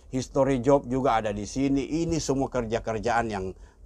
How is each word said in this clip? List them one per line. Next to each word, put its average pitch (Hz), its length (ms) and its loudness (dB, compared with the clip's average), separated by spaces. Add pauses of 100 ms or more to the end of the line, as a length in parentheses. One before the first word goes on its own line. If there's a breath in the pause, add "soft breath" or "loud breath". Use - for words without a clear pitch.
(120)
history 131 480 0
job 139 240 4
juga 123 400 2
ada 107 80 -2
di 104 160 -4
sini. 139 560 0
Ini 165 160 0
semua 131 320 -2
kerja-kerjaan 113 800 0
yang 95 240 -6 (300 soft breath)